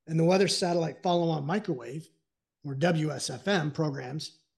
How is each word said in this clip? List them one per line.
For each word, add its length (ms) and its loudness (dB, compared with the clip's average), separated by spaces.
and 120 0
the 60 4
Weather 240 6
Satellite 540 0
Follow-On 420 2
Microwave, 640 -4
or 100 -6
W 380 2
S 160 -8
F 180 -10
M, 240 2
programs 680 -4